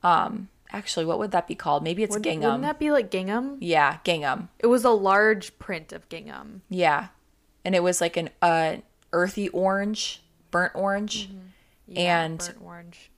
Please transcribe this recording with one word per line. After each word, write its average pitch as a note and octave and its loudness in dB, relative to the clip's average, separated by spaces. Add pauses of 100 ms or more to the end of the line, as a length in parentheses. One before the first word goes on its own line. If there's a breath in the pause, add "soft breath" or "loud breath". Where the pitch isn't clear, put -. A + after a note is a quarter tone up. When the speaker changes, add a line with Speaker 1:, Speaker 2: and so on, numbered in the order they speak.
Speaker 1:
Um, F3+ 2 (220)
actually, G3+ -4
what E3 0
would G#3 -2
that E3+ 0
be - -6
called? D3 -2
Maybe F3 -2
it's G#3 -2
Speaker 2:
Wouldn't, G#3+ -4
Speaker 1:
gingham. E3 0
Speaker 2:
wouldn't A#3+ -2
that D4 -4
be, D4+ 0
like, B3+ 2
gingham? A3+ -4
Speaker 1:
Yeah, D#3 2
gingham. D#3 -2 (100)
Speaker 2:
It A3+ 4
was A#3+ 6
a B3 6
large G3+ 4
print D#3+ -10
of E3 -16
gingham. E3 -16
Speaker 1:
Yeah. F3 2 (580)
And F#3 0
it F3 4
was, F3+ 2
like, E3+ 0
an, E3 -4 (120)
uh, E3 2 (360)
earthy F#3+ 0
orange, G3 -2 (300)
burnt F3 0
orange. G3+ -4
Speaker 2:
Mm-hmm. F#3+ -18 (500 loud breath)
Yeah, F3 0
Speaker 1:
And D#3+ -6
Speaker 2:
burnt E3+ -10
orange. F3 -20